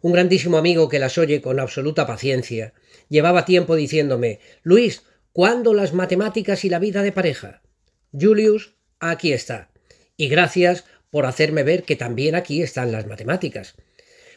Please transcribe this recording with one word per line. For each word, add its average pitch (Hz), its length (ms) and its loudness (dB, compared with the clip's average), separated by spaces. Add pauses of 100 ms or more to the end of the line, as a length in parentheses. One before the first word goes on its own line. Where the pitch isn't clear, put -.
Un 175 120 0
grandísimo 175 460 2
amigo 165 300 2
que 143 120 -2
las 131 180 -2
oye 147 220 2
con 135 180 -4
absoluta 139 480 -4
paciencia, 120 680 -6 (360)
llevaba 165 360 4
tiempo 175 300 2
diciéndome: 135 640 0 (240)
"Luis, 208 400 4 (300)
¿cuándo 226 420 2
las 196 180 0
matemáticas 190 720 -2
y 196 40 0
la 180 100 0
vida 202 240 -2
de 202 80 -2
pareja?". 165 520 -6 (500)
Julius, 214 640 2 (240)
aquí 165 320 -2
está. 117 400 -8 (440)
Y 151 120 -2
gracias 175 560 2 (260)
por 147 160 -2
hacerme 151 380 0
ver 165 180 0
que 143 140 -4
también 127 400 -4
aquí 170 260 -4
están 127 300 -4
las 110 160 -8
matemáticas. 110 680 -8 (640)